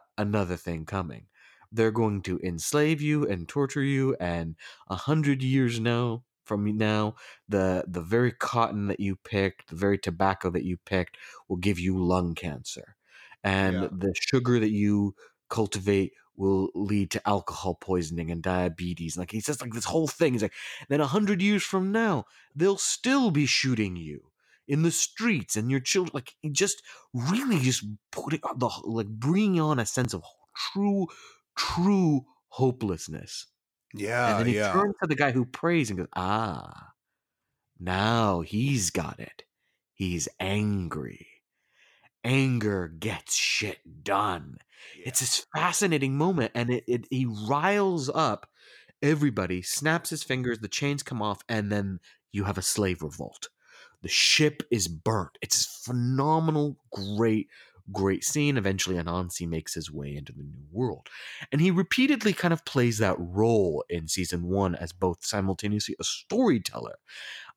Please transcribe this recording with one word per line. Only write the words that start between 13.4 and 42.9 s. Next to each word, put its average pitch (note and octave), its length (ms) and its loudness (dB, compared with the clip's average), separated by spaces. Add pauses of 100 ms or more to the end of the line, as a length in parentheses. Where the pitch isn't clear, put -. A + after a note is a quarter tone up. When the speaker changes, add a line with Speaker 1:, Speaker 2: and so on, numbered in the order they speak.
Speaker 1:
And F#2+ 400 2
Speaker 2:
Yeah. - 80 -2
Speaker 1:
the F#2 240 -2
sugar B2 440 2
that G#2+ 120 2
you G2+ 440 2 (340)
cultivate G2+ 640 0 (240)
will F#2+ 380 4
lead G2+ 360 0
to - 160 -6
alcohol F#2+ 480 0
poisoning E2 540 -2
and E2+ 140 -4
diabetes." F2 720 -2
Like, F2+ 140 -8
he A2 80 -6
says, C3 220 -6
like, A#2+ 120 -8
this A#2 120 -6
whole D#3+ 220 0
thing. C#3 260 0
He's A2+ 100 0
like, G2 100 -2 (340)
"Then C#3+ 140 2
a C#3+ 60 2
hundred G3 340 2
years G3+ 220 4
from F#3+ 280 0
now, G#3 340 0 (280)
they'll F#3+ 240 2
still B3+ 540 2
be D3 140 4
shooting A2 500 0
you D#2 360 -12 (360)
in D3 160 2
the E3 80 4
streets, - 640 -2
and A#2 160 0
your C3+ 80 2
children," E3+ 340 0
like, - 280 -10
he D#3 80 -6
just F3+ 340 0 (300)
really F#3 460 0
just B2+ 260 2 (260)
putting - 300 -6 (160)
the, B2 120 0 (140)
like, A2 240 -4
bringing E3+ 520 2
on D3+ 200 2
a A2 60 0
sense B2 280 -2
of F2 100 -6 (500)
true, G3+ 340 0 (500)
true F3 680 4 (240)
hopelessness. G#2 960 -2 (460)
Speaker 2:
Yeah, A2+ 380 0
Speaker 1:
And G#2 80 2
then A2+ 80 2
he A#2+ 80 4
Speaker 2:
yeah. G#2 180 2
Speaker 1:
turns G3 280 2
to F3+ 60 0
the D3+ 80 0
guy C#3 160 2
who B2 140 2
prays D#3+ 440 0
and F#2+ 80 -4
goes, F2+ 200 -6
"Ah, F#2 720 -4 (880)
now G2 600 2
he's A2 480 0
got - 320 -4
it. - 240 -18 (480)
He's F2 340 -2 (100)
angry. F#2 920 -2 (960)
Anger A#2 640 2
gets E2+ 460 -6